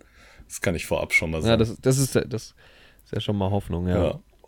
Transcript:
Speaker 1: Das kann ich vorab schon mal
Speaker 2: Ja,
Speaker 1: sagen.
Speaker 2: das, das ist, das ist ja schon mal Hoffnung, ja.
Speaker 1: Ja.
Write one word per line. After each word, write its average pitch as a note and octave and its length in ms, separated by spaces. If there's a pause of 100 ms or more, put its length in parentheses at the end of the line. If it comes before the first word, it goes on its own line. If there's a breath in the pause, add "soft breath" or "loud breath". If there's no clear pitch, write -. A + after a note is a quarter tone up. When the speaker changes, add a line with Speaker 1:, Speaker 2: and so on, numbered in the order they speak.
(460 soft breath)
Speaker 1:
Das - 140
kann F#2 160
ich D2+ 100
vorab - 280
schon E2 180
mal D#2+ 60
Speaker 2:
Ja, D#2+ 60 (140)
Speaker 1:
sagen. - 20
Speaker 2:
das, A2+ 200
das C3 200
ist, C3+ 180
das - 360 (520 soft breath)
ist - 80
ja A2 80
schon G#2+ 160
mal G2 120
Hoffnung, F2+ 380
ja. F2+ 160
Speaker 1:
Ja. D#2+ 160 (280)